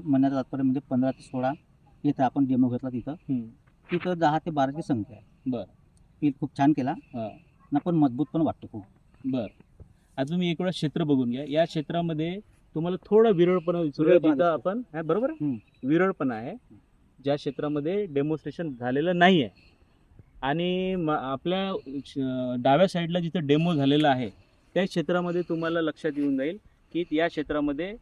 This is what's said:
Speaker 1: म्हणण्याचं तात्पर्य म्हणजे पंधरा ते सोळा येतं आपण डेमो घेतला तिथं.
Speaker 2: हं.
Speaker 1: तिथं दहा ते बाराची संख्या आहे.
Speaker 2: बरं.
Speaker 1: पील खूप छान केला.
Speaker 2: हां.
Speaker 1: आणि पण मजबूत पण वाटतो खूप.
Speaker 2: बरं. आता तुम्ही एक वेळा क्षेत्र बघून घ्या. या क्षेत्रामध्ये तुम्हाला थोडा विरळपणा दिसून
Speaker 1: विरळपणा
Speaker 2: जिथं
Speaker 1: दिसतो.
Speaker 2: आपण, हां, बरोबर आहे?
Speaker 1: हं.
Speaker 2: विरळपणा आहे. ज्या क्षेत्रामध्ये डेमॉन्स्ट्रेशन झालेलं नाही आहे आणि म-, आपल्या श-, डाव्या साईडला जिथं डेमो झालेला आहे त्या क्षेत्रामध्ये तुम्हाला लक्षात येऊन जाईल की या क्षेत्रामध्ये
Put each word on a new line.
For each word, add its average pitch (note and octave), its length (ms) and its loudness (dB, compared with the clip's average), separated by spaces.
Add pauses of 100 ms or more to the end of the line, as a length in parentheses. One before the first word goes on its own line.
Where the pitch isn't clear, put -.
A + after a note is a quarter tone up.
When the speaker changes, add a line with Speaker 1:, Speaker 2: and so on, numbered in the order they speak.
Speaker 1:
म्हणण्याचं C#3 320 2
तात्पर्य C3+ 260 -4
म्हणजे C3 180 0 (100)
पंधरा C3 200 2
ते - 120 -10
सोळा C3 300 -4 (520)
येतं C#3+ 180 0
आपण C3+ 220 2
डेमो B2+ 240 4
घेतला B2 200 -4
तिथं. B2 240 -8
Speaker 2:
हं. C3+ 280 -6 (500)
Speaker 1:
तिथं F3 280 -2
दहा D#3+ 200 2
ते E3+ 120 -6
बाराची D3 320 -2
संख्या G#2+ 340 -4
आहे. - 340 -10
Speaker 2:
बरं. A#2 140 -4 (560)
Speaker 1:
पील D3 200 2
खूप - 180 -6
छान C#3+ 140 6
केला. C#3 180 -2
Speaker 2:
हां. A2+ 380 -8
Speaker 1:
आणि - 560 -8
पण F3 100 0
मजबूत C#3+ 380 2
पण E3 80 -2
वाटतो D#3 320 -2
खूप. G2+ 120 -12 (400)
Speaker 2:
बरं. - 580 -8 (340)
आता C3+ 80 -4
तुम्ही F3 260 -2
एक E3 100 -4
वेळा F#3 100 -2
क्षेत्र D#3+ 340 -2
बघून C3 260 2
घ्या. C3 180 -6
या D3+ 160 2
क्षेत्रामध्ये E3 760 -2 (360)
तुम्हाला E3+ 220 -2 (100)
थोडा A3 240 6
विरळपणा F3 520 2
दिसून D#3 240 0
Speaker 1:
विरळपणा F3+ 280 6
Speaker 2:
जिथं G#3+ 100 2
Speaker 1:
दिसतो. E3 260 0
Speaker 2:
आपण, A#3+ 120 -4 (120)
हां, D#3+ 120 -6
बरोबर G#3+ 240 2
आहे? D4+ 160 -4
Speaker 1:
हं. B2+ 420 -6
Speaker 2:
विरळपणा D#3+ 460 2
आहे. B2 200 -10 (720)
ज्या C#3+ 120 0
क्षेत्रामध्ये D3 720 -4
डेमॉन्स्ट्रेशन D3+ 720 -4
झालेलं C#3+ 380 0
नाही F3 240 6
आहे G#2 80 -4 (920)
आणि F3+ 520 -2
म-, E3 160 -2
आपल्या D#3 600 -4 (340)
श-, - 120 -10 (420)
डाव्या C#3+ 280 4
साईडला F3 320 -2
जिथं D#3+ 260 -2
डेमो D#3+ 280 4
झालेला C#3+ 340 4
आहे B2+ 360 -2 (300)
त्या F3+ 100 2
क्षेत्रामध्ये F3 580 -2
तुम्हाला E3 380 -2
लक्षात D#3 360 -4
येऊन C#3+ 200 0
जाईल D#3 220 -4 (340)
की E3+ 200 -4
या D#3+ 160 0
क्षेत्रामध्ये D3 720 -4